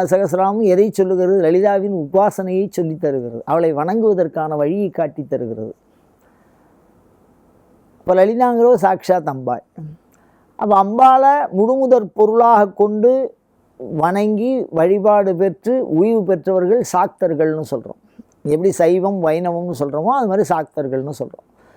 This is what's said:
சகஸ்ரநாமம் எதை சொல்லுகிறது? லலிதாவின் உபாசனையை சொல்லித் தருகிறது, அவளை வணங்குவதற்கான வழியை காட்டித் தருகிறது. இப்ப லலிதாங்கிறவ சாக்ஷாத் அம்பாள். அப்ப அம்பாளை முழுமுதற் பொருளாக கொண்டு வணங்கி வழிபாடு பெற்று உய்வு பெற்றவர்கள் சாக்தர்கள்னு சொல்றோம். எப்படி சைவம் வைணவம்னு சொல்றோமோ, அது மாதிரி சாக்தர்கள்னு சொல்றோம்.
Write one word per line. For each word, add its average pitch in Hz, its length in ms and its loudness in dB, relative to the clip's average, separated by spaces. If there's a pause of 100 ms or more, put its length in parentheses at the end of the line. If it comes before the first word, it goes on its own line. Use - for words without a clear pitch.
சகஸ்ரநாமம் 185 600 0
எதை 202 300 2
சொல்லுகிறது? 185 500 0
லலிதாவின் 196 520 0
உபாசனையை 185 760 -2
சொல்லித் 160 320 -6
தருகிறது, 123 440 -4
அவளை 160 280 0
வணங்குவதற்கான 170 840 -2
வழியை 170 340 -2
காட்டித் 151 400 -6
தருகிறது. 113 460 -8 (2250)
இப்ப - 140 0
லலிதாங்கிறவ 233 680 4
சாக்ஷாத் 185 440 0
அம்பாள். 131 380 -6 (920)
அப்ப 202 280 2
அம்பாளை 262 680 4
முழுமுதற் 233 640 0
பொருளாக 214 560 4
கொண்டு 214 680 0 (420)
வணங்கி 202 920 -2
வழிபாடு 190 680 2
பெற்று 196 540 -2
உய்வு 208 340 2
பெற்றவர்கள் 185 580 0 (160)
சாக்தர்கள்னு 160 760 -2
சொல்றோம். - 300 -10 (420)
எப்படி 160 280 0
சைவம் 185 520 0
வைணவம்னு 170 560 -2
சொல்றோமோ, 147 260 -4
அது 247 220 0
மாதிரி 196 220 0
சாக்தர்கள்னு 143 680 -4
சொல்றோம். - 280 -14 (300)